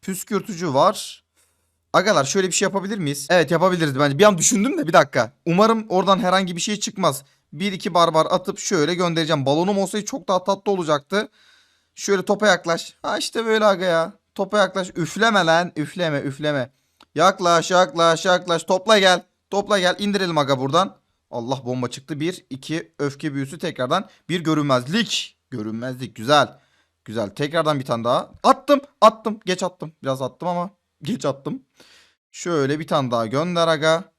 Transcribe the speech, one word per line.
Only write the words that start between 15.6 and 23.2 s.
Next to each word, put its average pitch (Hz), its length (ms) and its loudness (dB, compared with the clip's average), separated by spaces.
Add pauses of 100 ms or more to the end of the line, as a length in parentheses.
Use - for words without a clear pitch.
Üfleme, 151 440 -4
üfleme. 143 500 -4 (440)
Yaklaş, 175 560 4
yaklaş, 165 540 4
yaklaş. 180 400 0
Topla 196 340 4
gel. 185 240 4 (280)
Topla 202 280 0
gel. 180 200 2
İndirelim 196 400 0
aga 139 200 2
buradan. 147 380 0 (340)
Allah 123 340 -6
bomba 123 240 -4
çıktı. 139 320 -12
Bir, 175 300 -6
iki, 151 480 -10
öfke 139 360 -6